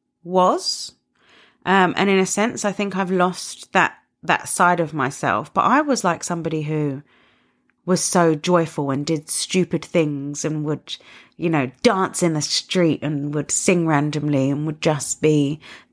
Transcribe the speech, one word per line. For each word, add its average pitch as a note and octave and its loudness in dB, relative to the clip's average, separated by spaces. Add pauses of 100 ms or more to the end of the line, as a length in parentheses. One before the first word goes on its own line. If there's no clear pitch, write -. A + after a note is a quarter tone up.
(240)
was. F#3 0 (720)
Um, F#3 2
and G3 0
in F#3+ 4
a F#3 2
sense, - -2
I G3+ 0
think G3 -4
I've F#3+ -2
lost - -2
that, - 2 (240)
that D#3+ 0
side F3 2
of D#3+ -4
myself. C3 -2
But - 2
I B3+ 4
was, C#4+ -2
like, E3+ -2
somebody D#3+ -4
who D3 -2 (840)
was F3 2
so E3+ 4
joyful D#3 0
and C#3+ -4
did D#3 -4
stupid E3+ -2
things C#3+ -2
and D3+ -4
would, D3+ -6 (420)
you E3 -2
know, C#3 0 (120)
dance F#3+ 0
in E3 2
the D3+ 0
street - 0
and D3 -4
would D3 -4
sing F3 2
randomly D3 2
and D3 -2
would D#3 -6
just D3+ -2
be D3+ 2 (340)